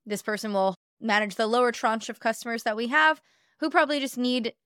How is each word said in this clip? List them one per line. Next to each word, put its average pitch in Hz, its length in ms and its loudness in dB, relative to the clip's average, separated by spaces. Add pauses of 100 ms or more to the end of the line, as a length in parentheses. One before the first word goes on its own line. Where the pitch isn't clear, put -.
This 208 160 -6
person 214 320 -4
will 190 220 2 (260)
manage 214 340 0
the 226 120 0
lower 240 240 4
tranche 226 380 -2
of 226 100 -12
customers 233 440 -4
that 214 120 -2
we 233 120 -4
have 311 340 4 (380)
who 311 100 0
probably 294 300 2
just 262 180 -6
need 247 360 0 (120)